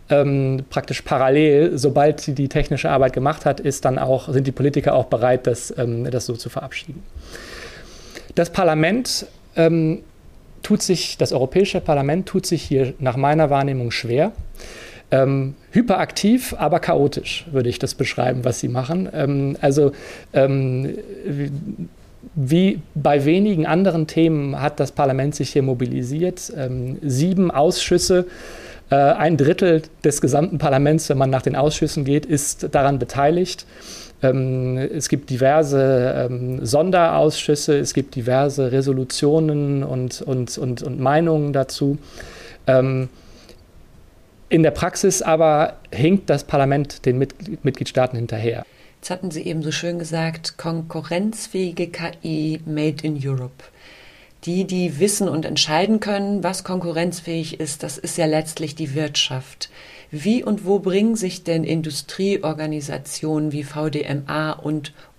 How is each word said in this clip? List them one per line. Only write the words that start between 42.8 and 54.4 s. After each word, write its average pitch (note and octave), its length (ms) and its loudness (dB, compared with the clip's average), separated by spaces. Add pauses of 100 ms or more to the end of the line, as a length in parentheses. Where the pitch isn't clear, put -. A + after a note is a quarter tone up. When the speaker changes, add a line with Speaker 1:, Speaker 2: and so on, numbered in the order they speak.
Speaker 1:
in E3 140 4
der D3+ 100 4
Praxis F3+ 500 0
aber D#3+ 520 4 (180)
hinkt F3 380 2
das C#3+ 120 2
Parlament C#3 640 0
den B2+ 120 4
Mit-, - 460 -6
Mitgliedstaaten B2 540 -2
hinterher. A2+ 460 -4 (360)
Speaker 2:
Jetzt - 100 -14
hatten F#3 200 -6
Sie D#3 120 -10
eben E3 200 -4
so D3 80 -4
schön F3 300 -4
gesagt, E3 580 -4
konkurrenzfähige E3+ 1300 -4
K E3+ 240 -8 (140)
I D#3 420 -2
made D3+ 380 -2
in D#3 180 -2
Europe. C3 400 -6 (800)